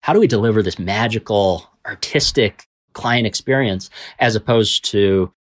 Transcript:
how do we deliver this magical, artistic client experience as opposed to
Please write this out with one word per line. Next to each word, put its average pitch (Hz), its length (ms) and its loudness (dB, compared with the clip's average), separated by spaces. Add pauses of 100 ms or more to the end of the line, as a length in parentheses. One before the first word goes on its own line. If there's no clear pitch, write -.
how - 100 -2
do 202 80 4
we 208 80 4
deliver 110 360 2
this - 160 -4
magical, 101 880 -2 (160)
artistic - 800 -2 (280)
client 120 340 -2
experience 110 640 -2 (260)
as 117 180 0
opposed 113 500 0
to 98 460 2 (140)